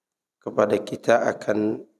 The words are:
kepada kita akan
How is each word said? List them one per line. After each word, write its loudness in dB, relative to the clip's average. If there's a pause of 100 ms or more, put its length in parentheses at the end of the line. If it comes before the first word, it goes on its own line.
(420)
kepada 0
kita 0
akan -2 (140)